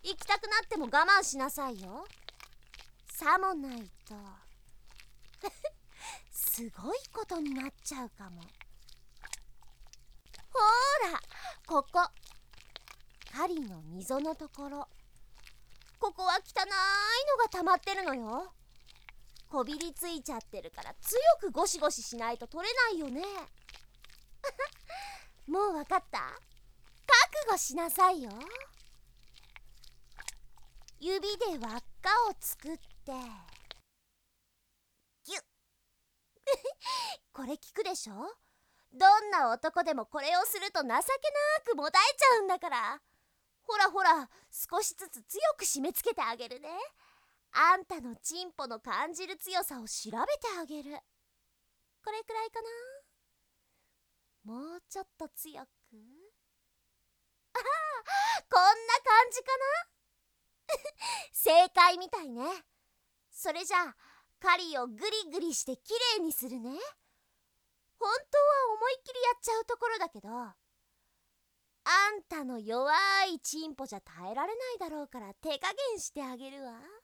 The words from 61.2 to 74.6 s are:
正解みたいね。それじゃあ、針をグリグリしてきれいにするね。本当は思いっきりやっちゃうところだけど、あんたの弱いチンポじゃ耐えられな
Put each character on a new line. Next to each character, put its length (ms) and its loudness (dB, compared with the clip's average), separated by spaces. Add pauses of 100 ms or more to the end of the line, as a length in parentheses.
正 380 8
解 280 8
み 100 -10
た 140 -6
い 80 -10
ね。 340 -6 (640)
そ 220 -6
れ 120 -6
じ 100 -4
ゃ 40 4 (100)
あ、 80 -14 (440)
針 380 2
を 80 -2
グ 240 -4
リ 200 -2
グ 100 -4
リ 140 -2
し 100 -2
て 120 -6
き 160 -10
れ 260 2
い 20 0
に 120 0
す 160 -4
る 120 -8
ね。 180 -10 (1200)
本 180 0 (140)
当 80 4
は 360 6
思 160 -2
い 80 0
っ 40 -20
き 100 -14
り 80 -8
や 160 4
っ 60 -20
ち 60 -2
ゃ 100 0
う 60 -4
と 120 -4
こ 120 -2
ろ 100 -2
だ 100 -4
け 120 -14
ど、 100 -16
あ 240 -10 (1600)
ん 60 -10
た 220 -8
の 160 -8
弱 340 0 (300)
い 160 -2
チ 260 -6
ン 80 -10
ポ 120 -10
じ 100 -12
ゃ 40 -12
耐 300 -14
え 40 -8
ら 120 -2
れ 100 -6
な 160 -8